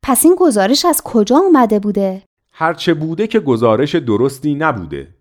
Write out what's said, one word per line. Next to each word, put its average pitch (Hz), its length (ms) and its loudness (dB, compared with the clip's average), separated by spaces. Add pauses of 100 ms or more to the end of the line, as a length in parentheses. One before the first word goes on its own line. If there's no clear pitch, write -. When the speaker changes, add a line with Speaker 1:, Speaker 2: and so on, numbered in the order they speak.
Speaker 1:
پس 254 220 0
این 349 140 6
گزارش 233 460 2
از 330 200 0
کجا 233 320 2
اومده 262 420 4
بوده؟ 196 440 -4 (280)
Speaker 2:
هرچه 165 420 -2
بوده 160 340 -4
که 220 120 0
گزارش 120 560 0
درستی 131 600 -2
نبوده 90 520 -6 (140)